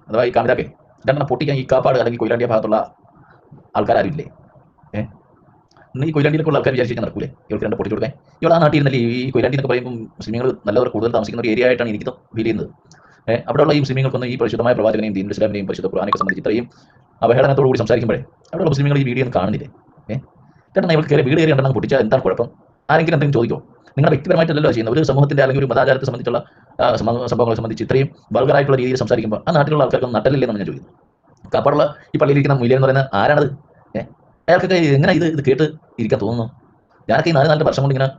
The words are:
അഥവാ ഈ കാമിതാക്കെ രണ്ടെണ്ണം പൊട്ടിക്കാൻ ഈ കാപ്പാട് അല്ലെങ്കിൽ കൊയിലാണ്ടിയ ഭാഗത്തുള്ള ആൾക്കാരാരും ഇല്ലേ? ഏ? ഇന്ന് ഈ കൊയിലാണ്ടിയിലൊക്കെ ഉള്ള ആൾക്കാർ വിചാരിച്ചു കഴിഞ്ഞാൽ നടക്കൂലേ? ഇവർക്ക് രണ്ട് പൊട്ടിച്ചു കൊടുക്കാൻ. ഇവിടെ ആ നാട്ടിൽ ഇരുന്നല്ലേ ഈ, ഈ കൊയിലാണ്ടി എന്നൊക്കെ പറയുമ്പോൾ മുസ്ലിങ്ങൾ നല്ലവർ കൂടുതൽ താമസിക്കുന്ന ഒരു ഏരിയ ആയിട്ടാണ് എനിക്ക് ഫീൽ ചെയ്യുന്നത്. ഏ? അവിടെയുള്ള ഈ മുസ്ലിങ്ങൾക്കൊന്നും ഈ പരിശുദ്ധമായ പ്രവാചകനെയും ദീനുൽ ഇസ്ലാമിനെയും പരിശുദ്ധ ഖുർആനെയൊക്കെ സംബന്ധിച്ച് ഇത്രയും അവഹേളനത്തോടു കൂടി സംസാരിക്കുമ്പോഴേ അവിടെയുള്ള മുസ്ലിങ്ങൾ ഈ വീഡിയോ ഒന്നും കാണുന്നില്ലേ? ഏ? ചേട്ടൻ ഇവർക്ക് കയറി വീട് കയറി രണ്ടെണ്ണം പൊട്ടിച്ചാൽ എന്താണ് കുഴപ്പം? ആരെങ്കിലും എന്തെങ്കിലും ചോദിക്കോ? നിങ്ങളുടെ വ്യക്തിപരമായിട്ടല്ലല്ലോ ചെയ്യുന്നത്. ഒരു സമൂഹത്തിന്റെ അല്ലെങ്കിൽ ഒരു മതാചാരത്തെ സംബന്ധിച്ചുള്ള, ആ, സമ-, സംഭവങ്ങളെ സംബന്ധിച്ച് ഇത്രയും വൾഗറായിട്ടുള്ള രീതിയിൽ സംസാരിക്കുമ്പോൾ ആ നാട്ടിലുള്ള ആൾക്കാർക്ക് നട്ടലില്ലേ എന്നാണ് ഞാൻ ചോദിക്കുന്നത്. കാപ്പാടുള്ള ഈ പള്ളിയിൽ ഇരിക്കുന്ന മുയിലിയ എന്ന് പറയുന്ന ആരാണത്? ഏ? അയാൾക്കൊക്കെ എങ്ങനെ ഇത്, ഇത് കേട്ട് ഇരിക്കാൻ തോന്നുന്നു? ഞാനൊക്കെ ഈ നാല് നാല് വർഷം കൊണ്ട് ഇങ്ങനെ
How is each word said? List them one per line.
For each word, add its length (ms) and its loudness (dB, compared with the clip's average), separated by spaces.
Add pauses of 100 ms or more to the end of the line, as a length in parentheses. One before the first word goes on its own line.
അഥവാ 160 0
ഈ 120 -2
കാമിതാക്കെ 260 0
രണ്ടെണ്ണം 640 -4
പൊട്ടിക്കാൻ 300 -2
ഈ 160 -4
കാപ്പാട് 260 2
അല്ലെങ്കിൽ 200 0
കൊയിലാണ്ടിയ 280 0
ഭാഗത്തുള്ള 480 0 (800)
ആൾക്കാരാരും 320 0
ഇല്ലേ? 160 -8 (720)
ഏ? 60 -6 (960)
ഇന്ന് 120 -2
ഈ 40 -2
കൊയിലാണ്ടിയിലൊക്കെ 400 0
ഉള്ള 80 2
ആൾക്കാർ 140 0
വിചാരിച്ചു 200 -2
കഴിഞ്ഞാൽ 140 -4
നടക്കൂലേ? 200 -6
ഇവർക്ക് 380 -8
രണ്ട് 120 -4
പൊട്ടിച്ചു 180 -4
കൊടുക്കാൻ. 240 0 (240)
ഇവിടെ 120 4
ആ 40 4
നാട്ടിൽ 200 4
ഇരുന്നല്ലേ 220 2
ഈ, 260 0
ഈ 40 -6
കൊയിലാണ്ടി 280 0
എന്നൊക്കെ 100 -4
പറയുമ്പോൾ 360 -4
മുസ്ലിങ്ങൾ 480 -4 (140)
നല്ലവർ 220 0
കൂടുതൽ 240 -2
താമസിക്കുന്ന 280 -2
ഒരു 80 0
ഏരിയ 180 2
ആയിട്ടാണ് 220 0
എനിക്ക് 160 -6
ഫീൽ 380 -8
ചെയ്യുന്നത്. 280 -2 (600)
ഏ? 40 2 (140)
അവിടെയുള്ള 240 2
ഈ 60 2
മുസ്ലിങ്ങൾക്കൊന്നും 500 -2
ഈ 100 -6
പരിശുദ്ധമായ 340 0
പ്രവാചകനെയും 400 0
ദീനുൽ 180 -4
ഇസ്ലാമിനെയും 360 -4
പരിശുദ്ധ 220 -6
ഖുർആനെയൊക്കെ 300 -4
സംബന്ധിച്ച് 300 -2
ഇത്രയും 220 -2 (520)
അവഹേളനത്തോടു 440 4
കൂടി 120 2
സംസാരിക്കുമ്പോഴേ 420 0
അവിടെയുള്ള 500 -6
മുസ്ലിങ്ങൾ 280 0
ഈ 60 2
വീഡിയോ 200 -2
ഒന്നും 160 -2
കാണുന്നില്ലേ? 280 -4 (420)
ഏ? 80 -6 (560)
ചേട്ടൻ 180 0
ഇവർക്ക് 180 0
കയറി 120 2
വീട് 180 2
കയറി 100 2
രണ്ടെണ്ണം 220 0
പൊട്ടിച്ചാൽ 280 0
എന്താണ് 220 0
കുഴപ്പം? 260 -2 (420)
ആരെങ്കിലും 260 2
എന്തെങ്കിലും 160 2
ചോദിക്കോ? 420 -2 (240)
നിങ്ങളുടെ 180 2
വ്യക്തിപരമായിട്ടല്ലല്ലോ 540 0
ചെയ്യുന്നത്. 240 -2
ഒരു 80 2
സമൂഹത്തിന്റെ 400 2
അല്ലെങ്കിൽ 220 2
ഒരു 80 -4
മതാചാരത്തെ 320 2
സംബന്ധിച്ചുള്ള, 400 -4 (360)
ആ, 140 2
സമ-, 320 -2
സംഭവങ്ങളെ 300 0
സംബന്ധിച്ച് 280 -4
ഇത്രയും 240 0 (240)
വൾഗറായിട്ടുള്ള 440 2
രീതിയിൽ 200 0
സംസാരിക്കുമ്പോൾ 520 -2
ആ 40 -2
നാട്ടിലുള്ള 320 2
ആൾക്കാർക്ക് 300 -2
നട്ടലില്ലേ 320 0
എന്നാണ് 120 -4
ഞാൻ 80 -4
ചോദിക്കുന്നത്. 880 -16
കാപ്പാടുള്ള 400 2 (200)
ഈ 40 0
പള്ളിയിൽ 180 4
ഇരിക്കുന്ന 220 2
മുയിലിയ 180 2
എന്ന് 120 2
പറയുന്ന 260 2
ആരാണത്? 320 2 (500)
ഏ? 40 -4 (480)
അയാൾക്കൊക്കെ 260 2
എങ്ങനെ 380 4
ഇത്, 140 2
ഇത് 180 -4
കേട്ട് 180 2 (360)
ഇരിക്കാൻ 220 0
തോന്നുന്നു? 320 -4 (580)
ഞാനൊക്കെ 200 2
ഈ 20 0
നാല് 160 4
നാല് 160 2
വർഷം 180 0
കൊണ്ട് 120 0
ഇങ്ങനെ 240 0